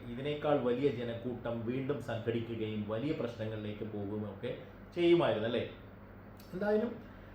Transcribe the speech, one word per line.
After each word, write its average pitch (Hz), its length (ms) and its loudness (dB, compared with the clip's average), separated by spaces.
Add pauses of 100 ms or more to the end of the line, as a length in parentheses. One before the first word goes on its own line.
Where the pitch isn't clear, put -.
ഇതിനേക്കാൾ 147 480 2
വലിയ 123 320 4
ജനക്കൂട്ടം 117 800 -2
വീണ്ടും 135 360 0
സംഘടിക്കുകയും 110 880 -2
വലിയ 120 240 0
പ്രശ്നങ്ങളിലേക്ക് 110 720 -4
പോവുകയും 104 460 -4
ഒക്കെ 120 280 -6 (360)
ചെയ്യുമായിരുന്നു, 143 540 6
അല്ലേ? 117 220 0 (840)
എന്തായാലും, 208 440 2 (380)